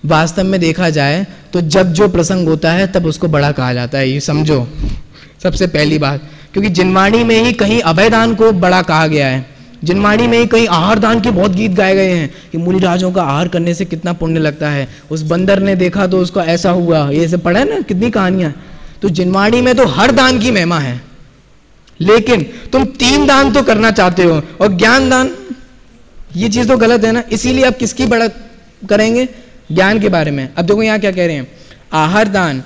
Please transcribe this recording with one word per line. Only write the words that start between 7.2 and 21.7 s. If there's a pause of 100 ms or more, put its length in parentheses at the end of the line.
में
ही
कहीं
अभय
दान
को
बड़ा
कहा
गया
है, (320)
जिनवाणी
में
ही
कहीं
आहार
दान
के
बहुत
गीत
गाए
गए
हैं (180)
कि
मुनि
राजों
का
आहार
करने
से
कितना
पुण्य
लगता
है, (220)
उस
बंदर
ने
देखा
तो
उसका
ऐसा
हुआ,
ये
सब
पढ़ा
है
ना,
कितनी
कहानियां। (500)
तो
जिनवाणी
में
तो
हर
दान
की
महिमा
है, (1000)